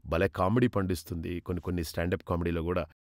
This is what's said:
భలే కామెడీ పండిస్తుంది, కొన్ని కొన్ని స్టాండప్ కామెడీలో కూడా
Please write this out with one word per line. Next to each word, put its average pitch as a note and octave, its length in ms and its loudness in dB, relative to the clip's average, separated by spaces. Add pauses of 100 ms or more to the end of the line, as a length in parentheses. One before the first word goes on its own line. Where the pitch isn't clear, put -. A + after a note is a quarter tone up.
భలే F2 220 2
కామెడీ A2+ 400 4
పండిస్తుంది, F2 720 -2
కొన్ని F2+ 200 -4
కొన్ని F2 240 -2
స్టాండప్ F2+ 440 -2
కామెడీలో E2+ 340 0
కూడా F2 220 0 (320)